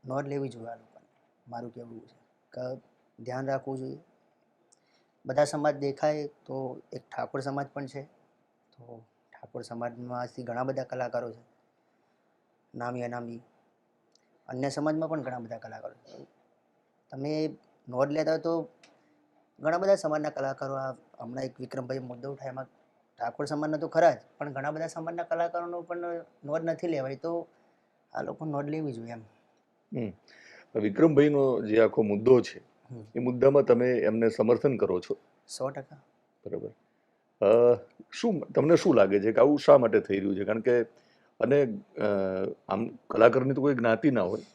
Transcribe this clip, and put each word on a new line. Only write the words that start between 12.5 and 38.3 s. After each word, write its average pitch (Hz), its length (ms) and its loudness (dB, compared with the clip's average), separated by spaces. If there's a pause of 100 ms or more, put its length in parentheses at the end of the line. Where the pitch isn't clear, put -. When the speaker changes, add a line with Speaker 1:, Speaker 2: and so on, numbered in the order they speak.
Speaker 1:
નામી 123 260 -8
અનામી. 120 400 -10 (1040)
અન્ય 131 220 -6
સમાજમાં 156 400 -2
પણ 151 120 -4
ઘણા 127 180 -8
બધા 117 180 -10
કલાકારો 110 360 -14
છે. - 340 -20 (840)
તમે 151 440 -4 (340)
નોંધ 131 220 0
લેતા 156 200 0
હોય 160 80 0
તો 165 300 -2 (880)
ઘણા 160 180 0
બધા 196 180 4
સમાજના 151 340 -2
કલાકારો, 135 460 -6
આ 135 160 -6 (280)
હમણાં 123 240 -10
એક 127 160 -10
વિક્રમભાઈ 131 400 -8
મુદ્દો 123 320 -12
ઉઠાય, 135 180 -12
એમાં 131 160 -10 (540)
ઠાકોર 120 260 -6
સમાજના 151 320 -4
તો 160 100 -6
ખરા 165 240 4
જ, 123 60 -2 (200)
પણ 143 160 -8
ઘણા 147 180 -6
બધા 156 160 -6
સમાજના 170 360 -8
કલાકારોનો 170 580 -4
પણ 175 160 -10 (480)
નોંધ 160 200 -4
નથી 165 220 -4
લેવાય, 139 280 -4
તો 170 320 -6 (680)
આ - 80 -6
લોકો 151 240 -8
નોંધ 143 240 -4
લેવી 151 220 -4
જોઈએ 117 200 -12
એમ. 113 100 -14 (760)
Speaker 2:
હમ. 113 180 -4 (600)
વિક્રમભાઈનો 135 840 4
જે 110 200 4
આખો 110 200 4
મુદ્દો 113 400 6
છે, - 340 -10 (160)
Speaker 1:
હમ. 117 120 -14 (120)
Speaker 2:
એ 117 40 -4
મુદ્દામાં 127 440 4
તમે 123 260 4
એમને 113 400 2
સમર્થન 117 480 2
કરો 92 220 0
છો? - 160 -6 (320)
Speaker 1:
સો 131 220 -6
ટકા. 139 260 -14 (500)
Speaker 2:
બરાબર. - 240 -8 (760)
અ, 120 340 8 (320)
શું, 208 280 -2